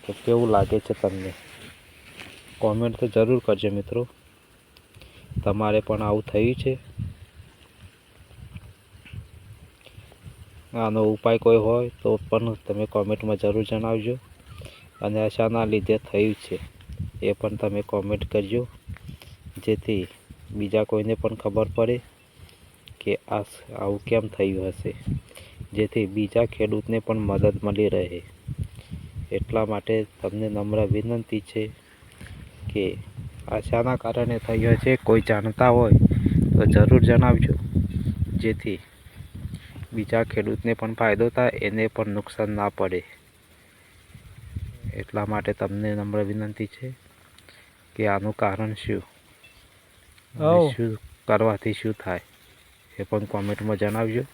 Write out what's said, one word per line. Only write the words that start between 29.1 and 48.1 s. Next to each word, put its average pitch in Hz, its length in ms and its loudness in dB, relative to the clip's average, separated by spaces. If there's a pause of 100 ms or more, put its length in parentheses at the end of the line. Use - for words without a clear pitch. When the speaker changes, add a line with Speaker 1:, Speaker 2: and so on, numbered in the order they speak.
Speaker 1:
એટલા 110 360 -2
માટે 107 400 -2 (160)
તમને 107 260 -4
નમ્ર 104 380 0
વિનંતી 110 540 -2
છે 110 300 -6 (1040)
કે 92 240 -2 (520)
આ 110 120 -2
શાના 123 360 0
કારણે 117 420 -2
થયું 113 360 2
હશે, 131 220 4
કોઈ 113 240 4
જાણતા 107 480 2
હોય 120 220 6 (600)
તો 92 120 6
જરૂર - 380 8
જણાવજો, 120 520 6 (840)
જેથી 107 420 -2 (1120)
બીજા 113 320 0
ખેડૂતને 110 500 -2
પણ 110 200 -6
ફાયદો 113 340 2
થાય, 123 200 2
એને 110 400 -2
પણ 110 200 -4
નુકસાન 104 420 -4
ના 104 180 -2
પડે. 92 360 -4 (1900)
એટલા 104 320 -6
માટે 104 260 -2
તમને 101 420 -4
નમ્ર 104 280 -2
વિનંતી 107 440 -6
છે 127 280 -14 (1040)
કે 107 120 0
આનું 101 240 -2